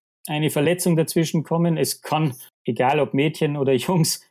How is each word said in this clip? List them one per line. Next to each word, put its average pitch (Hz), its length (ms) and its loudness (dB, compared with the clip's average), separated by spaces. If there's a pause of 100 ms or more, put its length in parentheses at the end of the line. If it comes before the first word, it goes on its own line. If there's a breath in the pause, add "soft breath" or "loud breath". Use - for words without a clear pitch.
(260)
eine 151 240 -2
Verletzung 170 460 0
dazwischen 165 480 0
kommen, 170 320 0
es 143 240 -2
kann, 156 340 -2 (300 loud breath)
egal 127 360 0
ob 135 140 -2
Mädchen 147 420 0
oder 135 160 0
<laughs> - 20 4
Jungs, 160 560 0